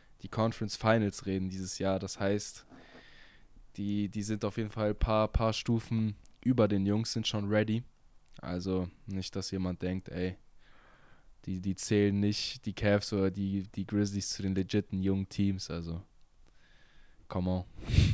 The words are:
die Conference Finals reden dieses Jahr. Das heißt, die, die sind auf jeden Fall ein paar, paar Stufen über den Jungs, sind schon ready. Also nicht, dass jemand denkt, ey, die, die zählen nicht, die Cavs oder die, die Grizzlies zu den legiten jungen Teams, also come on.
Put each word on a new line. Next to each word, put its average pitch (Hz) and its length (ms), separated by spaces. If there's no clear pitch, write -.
die - 80
Conference 113 480
Finals 110 480
reden 95 240
dieses 92 300
Jahr. 95 200
Das 95 180
heißt, 101 480
die, 101 320
die 101 160
sind 107 220
auf 101 100
jeden 110 140
Fall 107 220
ein 104 40
paar, 110 320
paar 110 240
Stufen 110 640
über 117 280
den 98 160
Jungs, 107 260
sind 113 160
schon 101 220
ready. 107 340
Also 90 480
nicht, 95 300
dass 95 160
jemand 90 300
denkt, 90 260
ey, 92 300
die, 92 160
die 95 160
zählen 101 420
nicht, - 480
die 104 60
Cavs 104 400
oder 95 200
die, 98 440
die 98 100
Grizzlies 101 440
zu - 140
den 95 120
legiten 95 480
jungen 98 240
Teams, 98 420
also 82 320
come 92 220
on. 92 140